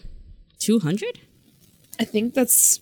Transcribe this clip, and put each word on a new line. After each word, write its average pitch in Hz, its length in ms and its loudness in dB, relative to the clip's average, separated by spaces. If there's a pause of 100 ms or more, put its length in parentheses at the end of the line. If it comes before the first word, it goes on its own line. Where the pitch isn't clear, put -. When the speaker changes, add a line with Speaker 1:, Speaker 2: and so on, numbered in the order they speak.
(580)
Speaker 1:
Two 220 220 2
hundred? 220 400 -4 (800)
Speaker 2:
I 226 40 -2
think 220 300 -2
that's - 480 2